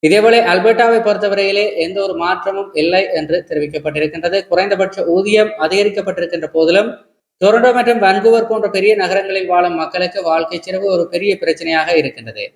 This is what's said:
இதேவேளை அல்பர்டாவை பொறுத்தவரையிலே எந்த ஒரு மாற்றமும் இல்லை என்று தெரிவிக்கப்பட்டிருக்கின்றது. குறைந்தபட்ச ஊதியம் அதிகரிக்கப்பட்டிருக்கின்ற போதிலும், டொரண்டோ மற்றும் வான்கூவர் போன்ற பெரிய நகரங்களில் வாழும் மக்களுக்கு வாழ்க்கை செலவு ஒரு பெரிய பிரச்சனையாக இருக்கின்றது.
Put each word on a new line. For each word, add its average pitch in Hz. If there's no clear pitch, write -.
இதேவேளை 214
அல்பர்டாவை 226
பொறுத்தவரையிலே 202
எந்த 170
ஒரு 190
மாற்றமும் 185
இல்லை 170
என்று 160
தெரிவிக்கப்பட்டிருக்கின்றது. 151
குறைந்தபட்ச 190
ஊதியம் 208
அதிகரிக்கப்பட்டிருக்கின்ற 180
போதிலும், 170
டொரண்டோ 233
மற்றும் 233
வான்கூவர் 214
போன்ற 214
பெரிய 202
நகரங்களில் 190
வாழும் 175
மக்களுக்கு 180
வாழ்க்கை 165
செலவு 190
ஒரு 175
பெரிய 185
பிரச்சனையாக 160
இருக்கின்றது. 113